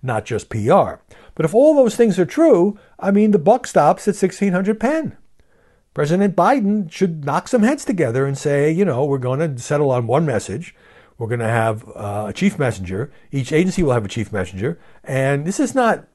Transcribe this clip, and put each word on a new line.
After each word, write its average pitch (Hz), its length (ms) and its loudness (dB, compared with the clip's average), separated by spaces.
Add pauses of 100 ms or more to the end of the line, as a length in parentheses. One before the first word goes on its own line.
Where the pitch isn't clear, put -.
not 117 220 -4
just 110 240 -6
P 110 220 -2
R. 170 320 2 (320)
But 156 100 -4
if 160 100 -2
all 294 200 6
those 262 220 4
things 214 220 2
are 185 60 4
true, 208 540 4 (200)
I 185 120 -2
mean, 208 220 4
the 202 60 4
buck 208 280 2
stops 165 420 2
at 196 80 -2
sixteen 190 380 -2
hundred 196 260 -2
Penn. 285 380 -2 (720)
President 170 420 0
Biden 202 560 2
should 165 360 -2
knock 147 200 -2
some 240 160 2
heads 277 220 2
together 135 400 0
and 139 140 -4
say, 143 320 0
you 180 160 0
know, 135 180 0
"We're 139 140 0
gonna 131 400 -4
settle 147 320 -2
on 123 160 0
one 135 180 2
message. 120 500 -4 (440)
We're 113 100 -8
gonna 117 200 -4
have, 113 460 -2
uh, 104 340 -6
a 101 40 -8
chief 196 260 0
messenger. 98 520 -4 (200)
Each 135 220 -6
agency 185 300 2
will 139 100 2
have 113 140 0
a - 20 -8
chief 107 240 -6
messenger." 101 460 -6 (260)
And 139 400 -2
this 185 160 -4
is 269 140 -2
not 233 400 0